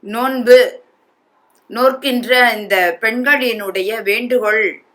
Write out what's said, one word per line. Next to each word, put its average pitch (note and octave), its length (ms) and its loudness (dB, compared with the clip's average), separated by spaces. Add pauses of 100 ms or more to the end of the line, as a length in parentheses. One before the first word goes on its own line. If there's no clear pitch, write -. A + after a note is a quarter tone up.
நோன்பு B3 800 2 (880)
நோற்கின்ற B3 800 0
இந்த F#3+ 480 -2
பெண்களினுடைய A3+ 1000 -2
வேண்டுகோள் G#3+ 840 -2 (100)